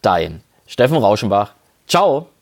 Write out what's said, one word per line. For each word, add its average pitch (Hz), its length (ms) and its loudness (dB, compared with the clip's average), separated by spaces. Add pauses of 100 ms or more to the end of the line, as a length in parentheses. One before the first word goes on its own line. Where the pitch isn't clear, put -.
dein 82 400 -2 (260)
Steffen 127 300 0
Rauschenbach. 104 560 0 (340)
Ciao. 170 420 0 (140)